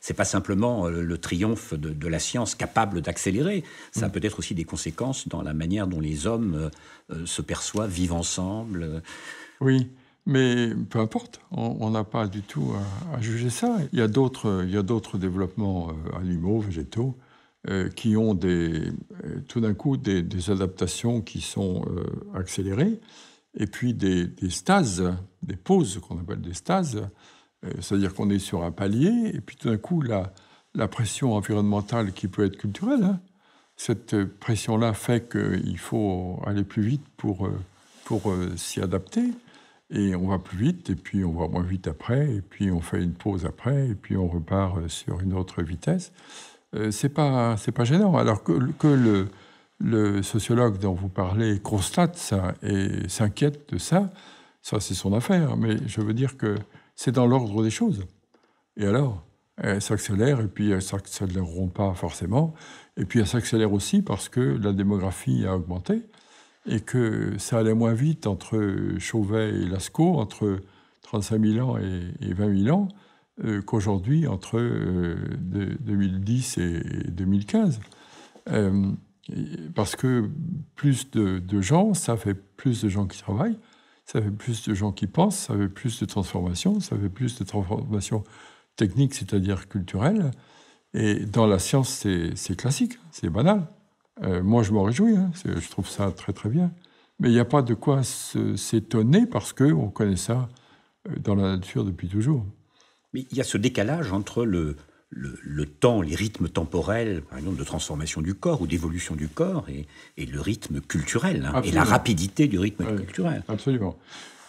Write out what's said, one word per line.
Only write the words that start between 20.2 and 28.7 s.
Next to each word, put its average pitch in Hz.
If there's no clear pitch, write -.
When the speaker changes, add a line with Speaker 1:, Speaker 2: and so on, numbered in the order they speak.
Speaker 2:
des 87
adaptations 98
qui -
sont, 95
euh, 90
accélérées, 98
et 107
puis 120
des, 92
des 90
stases, 110
des 98
pauses 131
qu'on 85
appelle -
des 87
stases, 143
euh, 90
c'est-à-dire 98
qu'on 107
est 98
sur 90
un 82